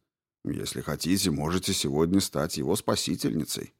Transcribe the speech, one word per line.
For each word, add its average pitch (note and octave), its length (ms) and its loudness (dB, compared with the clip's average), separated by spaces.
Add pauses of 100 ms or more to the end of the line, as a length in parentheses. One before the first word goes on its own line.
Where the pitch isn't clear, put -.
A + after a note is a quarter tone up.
(440)
Если - 380 -6
хотите, E2+ 500 2
можете E2+ 420 0
сегодня E2 460 2
стать - 380 0
его D2+ 180 0
спасительницей. - 1040 -2